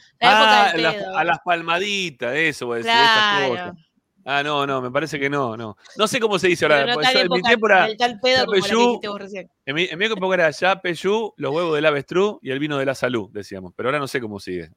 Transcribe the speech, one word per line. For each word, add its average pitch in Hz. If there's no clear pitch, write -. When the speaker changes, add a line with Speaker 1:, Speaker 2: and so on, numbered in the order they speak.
Speaker 1:
La 240
época 214
Speaker 2:
Ah, 170
Speaker 1:
del 165
Speaker 2:
las, 160
Speaker 1:
pedo. 190
Speaker 2:
a 156
las 165
palmaditas, 170
eso, 151
voy 120
a -
decir, 226
estas 233
Speaker 1:
Claro. 202
Speaker 2:
cosas. 175
Ah, 143
no, 143
no, 139
me 123
parece 147
que 139
no, 135
no. 113
No 208
sé 262
cómo 214
se 185
dice 170
ahora, 151
Speaker 1:
Pero 143
no 240
Speaker 2:
pues -
Speaker 1:
tal 262
Speaker 2:
yo, 262
en 240
mi 254
Speaker 1:
época, 180
Speaker 2:
tiempo 233
era 185
Speaker 1:
en 214
tal 240
pedo 254
como 202
la 185
que 185
Speaker 2:
Yapeyú. 226
Speaker 1:
dijiste 233
vos 202
recién. 208
Speaker 2:
En 135
mi, 165
en 156
mi 196
época 190
era 170
Yapeyú, 185
los 139
huevos 165
del 147
avestruz 160
y 131
el 131
vino 147
de 135
la 135
salud, 120
decíamos. 95
Pero 120
ahora 147
no 139
sé 135
cómo 104
sigue, 87